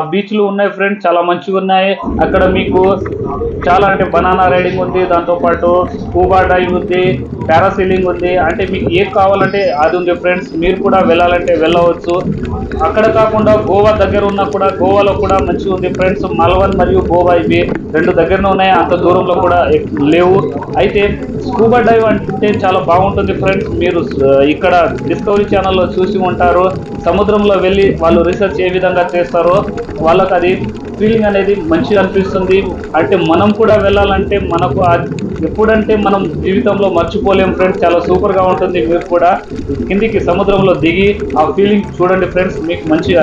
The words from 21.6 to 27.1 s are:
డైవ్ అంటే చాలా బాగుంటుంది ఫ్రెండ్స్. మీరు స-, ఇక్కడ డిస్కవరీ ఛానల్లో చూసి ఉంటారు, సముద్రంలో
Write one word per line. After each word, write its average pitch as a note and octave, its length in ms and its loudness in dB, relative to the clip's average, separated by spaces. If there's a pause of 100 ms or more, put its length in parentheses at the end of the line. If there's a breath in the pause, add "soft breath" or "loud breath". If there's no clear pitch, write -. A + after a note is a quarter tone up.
డైవ్ A3+ 240 4
అంటే - 380 -2 (140)
చాలా F#3 260 0
బాగుంటుంది G3 520 0
ఫ్రెండ్స్. F#3+ 260 0 (140)
మీరు E3+ 180 0 (100)
స-, C#3 340 2 (100)
ఇక్కడ F3+ 200 0 (360)
డిస్కవరీ G3+ 440 -2
ఛానల్లో F#3 320 0 (100)
చూసి G3 220 0 (120)
ఉంటారు, F3+ 360 2 (420)
సముద్రంలో G3+ 480 2 (100)